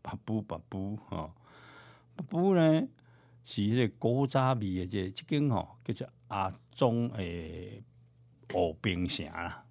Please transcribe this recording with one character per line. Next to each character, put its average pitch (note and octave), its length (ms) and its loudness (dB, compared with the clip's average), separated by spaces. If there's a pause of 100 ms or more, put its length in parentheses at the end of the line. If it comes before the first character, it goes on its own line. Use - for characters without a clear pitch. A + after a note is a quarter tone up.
白 - 220 -10
布 A2 180 -2
白 E2+ 160 -8 (120)
布 G2 280 -6 (120)
吼。 E2+ 220 -6 (840)
白 E3+ 140 -10
布 F#3 260 2
呢 D#3+ 320 6 (560)
是 - 180 -4
迄 G#2+ 140 4
个 B2 240 4
古 B2+ 260 2
早 C3 280 2
味 A#2+ 60 0
的， F#2 280 -2
这， F#2+ 220 -2
这 - 160 -12
间 D3 240 2
吼 G2+ 340 -2
叫 A2 100 -4
做 B2+ 140 -6 (220)
阿 F#2+ 240 -2 (180)
忠 A#2+ 380 2
的 E2+ 760 -8 (720)
乌 E2+ 260 2
冰 F2+ 240 0
城 E2 220 -6
啦 E2 440 -8